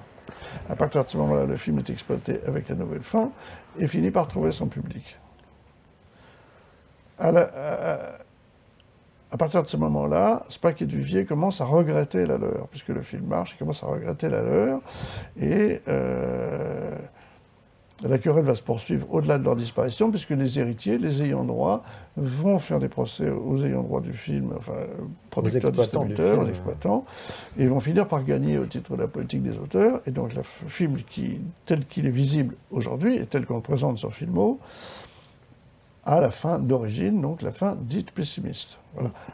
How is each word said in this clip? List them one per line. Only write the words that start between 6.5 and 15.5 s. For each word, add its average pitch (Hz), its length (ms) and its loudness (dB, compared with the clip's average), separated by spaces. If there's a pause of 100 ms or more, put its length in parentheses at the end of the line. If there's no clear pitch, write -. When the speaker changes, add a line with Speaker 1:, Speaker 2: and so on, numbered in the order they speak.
Speaker 1:
À 165 120 6
la, 170 100 8
à, 147 560 -2 (1300)
à 131 60 -6
partir 160 260 2
de 147 40 -6
ce 160 100 -4
moment-là, 151 680 4
Spack - 340 0
et 165 40 0
Duvivier 147 400 0
commencent 170 340 0
à 135 60 0
regretter 151 600 4
la 151 120 2
leur, - 320 -2
puisque - 200 -12
le 131 120 -2
film - 240 -8
marche, - 300 -2
ils - 20 -20
commencent - 260 -4
à - 40 -6
regretter 160 420 -4
la 107 120 2
leur, 202 400 2 (580)
et, 175 500 2